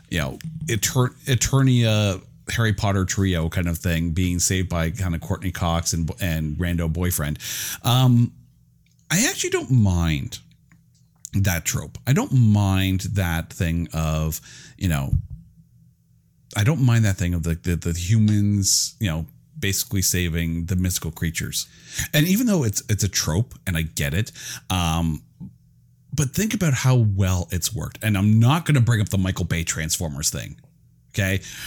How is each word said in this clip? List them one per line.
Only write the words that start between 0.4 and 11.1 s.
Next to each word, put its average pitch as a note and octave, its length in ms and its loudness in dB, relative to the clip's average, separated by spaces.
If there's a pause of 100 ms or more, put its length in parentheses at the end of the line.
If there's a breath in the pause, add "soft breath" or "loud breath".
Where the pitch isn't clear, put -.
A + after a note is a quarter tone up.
Eter-, B2 480 0 (120)
Eternia, A#2+ 960 2 (280)
Harry A2 240 0
Potter G2 320 0
trio F2 440 0
kind F2 180 -2
of E2 100 -2
thing, E2+ 340 -2
being F2 280 0
saved F#2 300 0
by E2 220 -2
kind F2 240 -4
of D#2+ 60 -6
Courtney F#2 300 -4
Cox E2+ 420 -2
and, E2 160 -2 (120)
and D#2+ 360 -2
rando E2+ 340 -2
boyfriend. D#2 480 -2 (440 loud breath)
Um, B2 500 4 (760)
I G#3 200 2
actually F#4+ 220 -4
don't F4 200 -2
mind F2 680 2 (960)